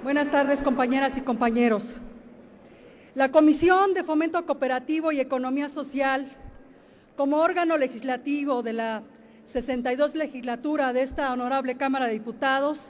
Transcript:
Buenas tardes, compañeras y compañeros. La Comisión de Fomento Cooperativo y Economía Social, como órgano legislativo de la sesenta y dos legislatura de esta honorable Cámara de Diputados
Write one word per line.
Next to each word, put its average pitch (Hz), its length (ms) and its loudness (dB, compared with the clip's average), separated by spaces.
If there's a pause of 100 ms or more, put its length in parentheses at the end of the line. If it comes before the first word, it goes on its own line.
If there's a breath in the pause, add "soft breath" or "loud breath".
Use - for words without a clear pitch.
Buenas 285 240 0
tardes, 277 320 2
compañeras 269 560 0
y - 20 -6
compañeros. 233 640 2 (1300 loud breath)
La 269 160 2
Comisión 339 600 6
de 359 120 0
Fomento 330 420 0
Cooperativo 294 640 -2
y 294 80 0
Economía 269 500 -2
Social, 277 600 -2 (880 loud breath)
como 285 220 2
órgano 339 380 2
legislativo 262 880 -2
de 233 100 -6
la 226 300 -4 (440 loud breath)
sesenta 247 460 -4
y 254 40 -2
dos 294 180 0
legislatura 262 800 -2
de 247 100 0
esta 269 300 -4
honorable 254 440 -2
Cámara 262 300 0
de 226 60 -2
Diputados 269 760 -2